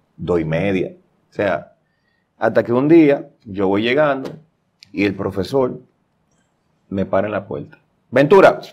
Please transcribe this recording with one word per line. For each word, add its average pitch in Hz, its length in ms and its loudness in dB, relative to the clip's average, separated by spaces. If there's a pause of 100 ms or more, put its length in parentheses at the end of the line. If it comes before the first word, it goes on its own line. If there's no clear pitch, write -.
(160)
doy 85 300 -2
media. 90 460 -4 (380)
O - 40 -20
sea, 92 400 -4 (640)
hasta 113 260 0
que 117 80 -4
un 131 160 0
día 156 400 4 (160)
yo 98 240 -4
voy 101 140 0
llegando 135 480 -2 (600)
y 95 120 -2
el 98 100 0
profesor 98 640 -4 (1080)
me 95 160 -4
para 98 220 -2
en 104 60 -8
la 98 140 -8
puerta. - 320 -14 (320)
"Ventura, 151 500 4 (120)